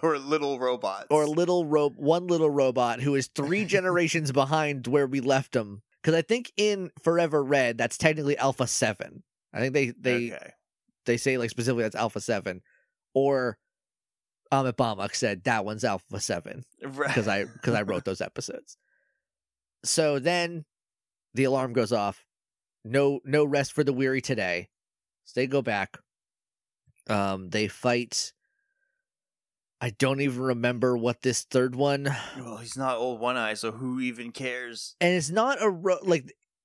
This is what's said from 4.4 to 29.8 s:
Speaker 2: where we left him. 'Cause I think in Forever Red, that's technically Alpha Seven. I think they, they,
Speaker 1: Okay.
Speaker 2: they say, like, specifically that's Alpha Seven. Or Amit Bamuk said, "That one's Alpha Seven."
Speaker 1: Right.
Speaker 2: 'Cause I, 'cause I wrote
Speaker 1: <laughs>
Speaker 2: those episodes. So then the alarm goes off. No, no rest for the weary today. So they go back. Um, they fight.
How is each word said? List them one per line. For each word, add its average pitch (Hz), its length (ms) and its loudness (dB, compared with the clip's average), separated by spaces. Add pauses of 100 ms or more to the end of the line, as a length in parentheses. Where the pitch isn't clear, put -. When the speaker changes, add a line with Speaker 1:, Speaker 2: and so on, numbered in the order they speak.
Speaker 2:
where 139 180 4
we 135 140 -2
left 139 340 2
him. 104 280 -4 (200)
'Cause 160 120 2
I 165 80 4
think 240 340 -2
in 202 340 0 (120)
Forever 165 420 2
Red, 131 340 2
that's 117 180 -2
technically 151 400 2
Alpha 127 300 2
Seven. - 560 -2 (320)
I - 60 -2
think 131 140 0
they, 135 160 2
they, 120 420 -2
Speaker 1:
Okay. - 180 -14 (560)
Speaker 2:
they 120 100 4
say, 131 220 0
like, 117 120 -2
specifically 117 340 0
that's 107 100 -2
Alpha 107 260 -2
Seven. 98 400 -4 (540)
Or 131 420 2 (960)
Amit 135 200 2
Bamuk 104 420 0
said, 101 300 -2
"That 113 200 2
one's 107 200 -4
Alpha 98 340 -2
Seven." 98 460 -6 (180)
Speaker 1:
Right. 135 320 -4
Speaker 2:
'Cause 110 140 0
I, 101 160 0 (180)
'cause 117 120 0
I 104 80 0
wrote 95 220 -4
Speaker 1:
<laughs> - 0 -
Speaker 2:
those 95 160 -4
episodes. - 560 -12 (1080)
So 151 340 2
then 170 460 -2 (720)
the 135 100 2
alarm 131 280 0
goes 113 200 2
off. 101 320 0 (600)
No, 139 400 2
no 147 200 2
rest 143 300 -2
for 151 100 2
the 139 80 2
weary 131 300 0
today. 90 480 -2 (540)
So - 160 -4
they 135 60 2
go 135 160 0
back. 104 360 -2 (1120)
Um, 98 420 -2
they 107 180 -2
fight. - 640 -2 (1500)